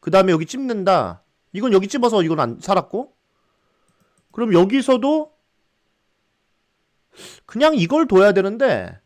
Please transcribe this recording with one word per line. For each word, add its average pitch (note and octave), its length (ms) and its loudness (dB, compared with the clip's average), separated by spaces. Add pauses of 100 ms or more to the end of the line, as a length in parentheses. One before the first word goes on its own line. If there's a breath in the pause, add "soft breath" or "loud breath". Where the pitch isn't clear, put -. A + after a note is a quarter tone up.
그 - 100 -10
다음에 F#3+ 220 4
여기 D#3+ 120 0
찝는다. F#3+ 760 -4 (320)
이건 G#3+ 180 -2
여기 F#3+ 160 2
찝어서 A#3+ 340 0
이건 D#3+ 180 -2
안 A#2+ 200 -4
살았고. G3 560 -4 (1160)
그럼 A3 200 -4
여기서도 B3+ 840 0 (2000 loud breath)
그냥 D4+ 280 0
이걸 C4 320 0
둬야 G3+ 260 4
되는데. F#3+ 720 -2